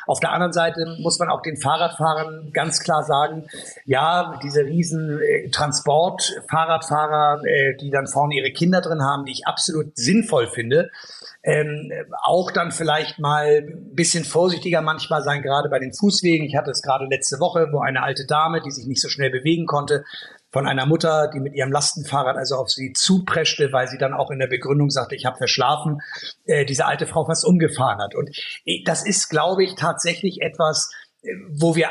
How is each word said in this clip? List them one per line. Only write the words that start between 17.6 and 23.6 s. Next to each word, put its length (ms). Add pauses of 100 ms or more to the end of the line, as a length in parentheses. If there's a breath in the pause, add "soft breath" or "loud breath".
wo 80
eine 240
alte 200
Dame, 400
die 60
sich 160
nicht 160
so 60
schnell 220
bewegen 360
konnte, 380 (480 loud breath)
von 140
einer 200
Mutter, 480
die 60
mit 140
ihrem 160
Lastenfahrrad 640
also 180
auf 160
sie 240
zupreschte, 800